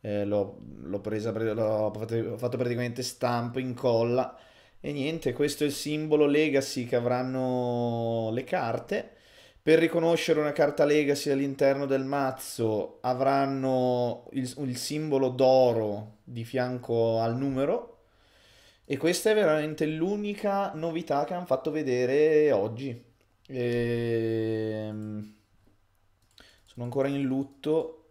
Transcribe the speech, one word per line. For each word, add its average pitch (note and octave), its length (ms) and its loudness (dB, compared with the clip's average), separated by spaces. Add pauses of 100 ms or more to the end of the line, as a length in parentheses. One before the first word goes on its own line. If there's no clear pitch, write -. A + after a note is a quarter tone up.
eh, G#2 240 -2
l'ho, G2+ 320 -2 (240)
l'ho F#2 180 -6
presa, G#2+ 320 -4
pre-, A2 220 -2
l'ho G#2+ 420 0
fatto, A2 200 -4
ho A2+ 220 -2
fatto A#2+ 200 -4
praticamente B2 460 -2
stampo, A#2+ 560 -2
incolla, B2 760 0 (420)
e C#3+ 120 -8
niente, D3 420 -2
questo D3 300 0
è D3 40 2
il C3+ 60 -2
simbolo D3+ 520 2
Legacy C#3+ 600 2
che B2 120 -2
avranno A#2+ 1400 0
le B2 100 -2
carte. D3 680 -2 (520)
Per D#3+ 180 6
riconoscere E3 640 2
una D3 100 0
carta C#3+ 320 2
Legacy D3 480 2
all'interno C#3 540 2
del C3+ 180 0
mazzo C3 1000 -2
avranno C3 1300 0
il, B2+ 240 -4
il B2+ 200 -6
simbolo C#3+ 520 0
d'oro A#2+ 920 4
di A#2 200 -10
fianco A#2 800 0
al A#2 160 0
numero, C#3 520 -2 (960)
e C#3 120 -6
questa F3 340 2
è - 20 4
veramente D#3 520 2
l'unica G3+ 880 -2
novità D#3+ 500 -2
che E3 100 -4
hanno F3 120 -6
fatto C3+ 260 -2
vedere D3 800 4
oggi. A#2 500 -2 (460)
Ehm, A2+ 1900 -2 (1300)
sono A#2+ 200 -12
ancora C3+ 220 -2
in C#3 160 -2
lutto C#3 760 -2 (120)